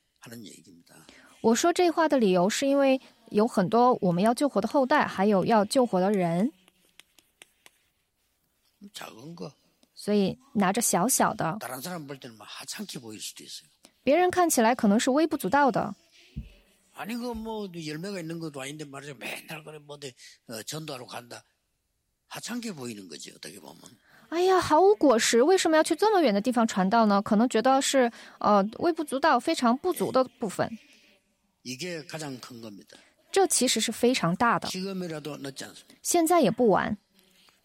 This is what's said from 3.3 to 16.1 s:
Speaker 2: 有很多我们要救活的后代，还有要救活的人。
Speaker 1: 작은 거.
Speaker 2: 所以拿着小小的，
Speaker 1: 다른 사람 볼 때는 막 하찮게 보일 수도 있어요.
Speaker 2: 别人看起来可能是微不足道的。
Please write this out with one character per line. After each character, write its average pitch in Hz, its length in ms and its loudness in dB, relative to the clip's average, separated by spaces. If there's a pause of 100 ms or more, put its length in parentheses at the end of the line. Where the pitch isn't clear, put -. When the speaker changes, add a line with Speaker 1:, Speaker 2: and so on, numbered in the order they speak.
Speaker 2:
有 208 180 2
很 185 180 0
多 240 360 4
我 180 100 2
们 175 100 2
要 226 120 4
救 285 120 0
活 220 140 0
的 220 80 -4
后 277 160 2
代， 277 220 2
还 190 180 -2
有 196 200 4
要 220 200 4
救 247 220 2
活 190 120 0
的 185 120 2
人。 185 420 0 (2500)
Speaker 1:
작 - 220 -16
은 143 200 -18
거. 175 160 -14 (440)
Speaker 2:
所 - 180 -6
以 208 260 0 (160)
拿 196 180 0
着 233 80 -2
小 196 280 0
小 226 260 2
的， 160 260 -4
Speaker 1:
다 - 80 -12
른 131 120 -10
사 175 120 -10
람 160 140 -12
볼 139 120 -14
때 127 100 -16
는 113 80 -18
막 104 100 -20
하 - 200 -16
찮 208 200 -12
게 - 120 -14
보 117 140 -14
일 104 80 -16
수 - 140 -12
도 - 100 -20
있 - 160 -16
어 - 40 -20
요. - 40 -20 (340)
Speaker 2:
别 269 140 2
人 359 140 2
看 349 180 2
起 277 120 2
来 226 140 4
可 233 140 2
能 202 100 4
是 262 120 0
微 302 160 2
不 311 100 -4
足 196 120 -6
道 277 220 4
的。 - 240 -4 (1000)